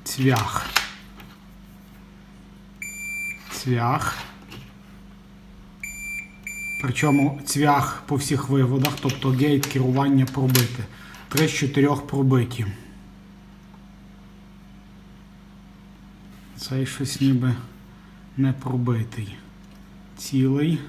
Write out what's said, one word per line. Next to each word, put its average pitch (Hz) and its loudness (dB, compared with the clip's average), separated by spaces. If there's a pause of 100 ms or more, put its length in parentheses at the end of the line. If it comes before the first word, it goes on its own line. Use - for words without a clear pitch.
Цвях. - 0 (2750)
Цвях. 123 0 (2750)
Причому 139 2
цвях 143 2
по 147 -2
всіх 135 -2
виводах, 131 4
тобто 135 -2
гейт 139 4
керування 131 4
пробити. 127 0 (460)
Три 156 2
з 151 -2
чотирьох 143 2
пробиті. 131 2 (4000)
Цей 131 -2
щось 135 -4
ніби 127 4 (840)
не 135 2
пробитий. 120 -2 (840)
Цілий. 139 2